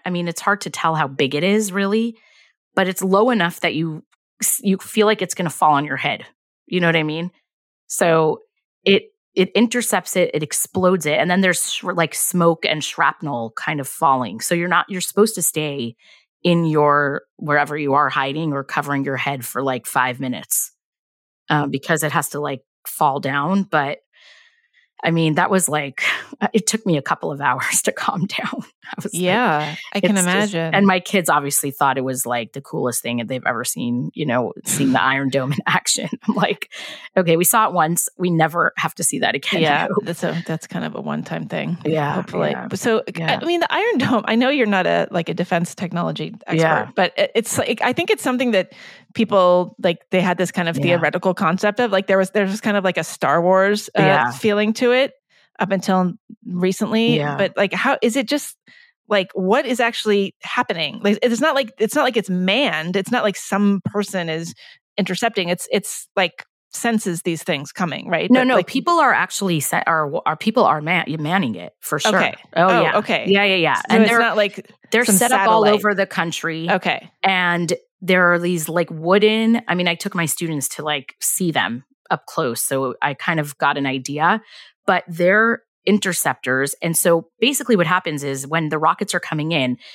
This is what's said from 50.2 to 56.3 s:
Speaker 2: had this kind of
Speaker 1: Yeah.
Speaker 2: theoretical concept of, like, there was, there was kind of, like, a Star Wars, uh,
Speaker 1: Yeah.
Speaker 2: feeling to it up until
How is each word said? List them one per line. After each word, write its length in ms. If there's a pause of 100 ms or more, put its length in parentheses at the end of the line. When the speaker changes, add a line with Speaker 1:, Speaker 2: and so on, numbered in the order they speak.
Speaker 2:
had 160
this 140
kind 180
of 80
Speaker 1:
Yeah. 60
Speaker 2:
theoretical 500
concept 480
of, 100
like, 160
there 120
was, 140
there 120
was 160
kind 160
of, 80
like, 140
a 60
Star 360
Wars, 480 (100)
uh, 40
Speaker 1:
Yeah. 300
Speaker 2:
feeling 420
to 180
it 200 (480)
up 100
until 420 (340)